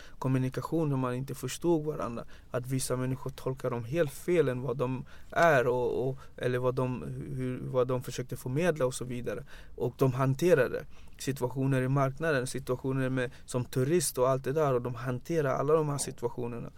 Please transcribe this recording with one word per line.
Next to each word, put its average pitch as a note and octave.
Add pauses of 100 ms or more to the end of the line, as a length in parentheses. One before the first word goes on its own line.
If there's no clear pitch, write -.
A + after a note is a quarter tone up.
(200)
kommunikation C3
där C#3
man B2+
inte C3
förstod D#3
varandra, B2+ (280)
att B2
vissa C3
människor B2+
tolkar C3
dem A#2+
helt C#3+
fel E3
än B2
vad A#2+
de B2+ (260)
är D3
och, B2
och, C3 (200)
eller B2
vad B2+
de, B2+ (320)
hur, B2+
vad C3
de B2+
försökte B2+
förmedla D3+
och B2+
så C3+
vidare. B2 (320)
Och B2
de C3
hanterade C3+ (340)
situationer C3
i B2+
marknaden, C3+
situationer C3
med, B2+ (140)
som B2
turist C#3+
och B2+
allt C3+
det C3
där, D3+
och A#2+
de A#2+
hanterar C3
alla C#3
de D#3
här C#3+
situationerna. A#2+